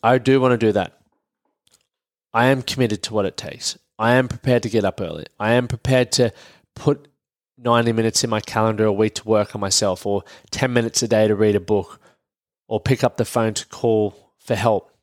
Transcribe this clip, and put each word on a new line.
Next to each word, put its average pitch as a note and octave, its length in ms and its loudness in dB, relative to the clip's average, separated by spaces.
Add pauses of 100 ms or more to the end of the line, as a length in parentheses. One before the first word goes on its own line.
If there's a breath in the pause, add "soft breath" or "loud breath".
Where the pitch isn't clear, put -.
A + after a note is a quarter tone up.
I B2 160 4
do C3+ 220 2
wanna B2+ 160 4
do A2 160 2
that. F#2+ 260 -4 (1300)
I A#2 140 2
am C3 160 2
committed A2 420 -2
to G#2+ 100 -10
what G2+ 120 0
it - 100 -6
takes. - 400 -10 (220)
I A2+ 140 2
am B2+ 140 4
prepared A#2+ 360 0
to A2+ 80 -6
get G#2+ 140 0
up F#2+ 160 -4
early. D#2+ 260 -10 (120)
I G#2+ 140 0
am B2 160 2
prepared B2+ 440 0
to A#2+ 200 0 (420 loud breath)
put - 340 -2 (500)
ninety A#2 340 2
minutes A2+ 320 0
in A#2 60 -4
my G#2+ 100 0
calendar A2 460 -2
a G#2 60 2
week G#2+ 240 0
to - 120 -12
work G#2 260 0
on G#2+ 60 -10
myself, G2 460 -2
or G2+ 180 -4 (260 loud breath)
ten B2+ 220 -4
minutes A#2 300 0
a A#2 60 -4
day A2 200 4
to G#2 80 2
read G#2 180 2
a G2+ 60 0
book, G2 400 -4 (680 soft breath)
or A2 140 -4
pick - 240 0
up - 140 -2
the A2+ 80 0
phone A2 280 0
to - 120 -10
call G#2+ 720 -2
for - 160 -6
help. G#2 360 -2 (120)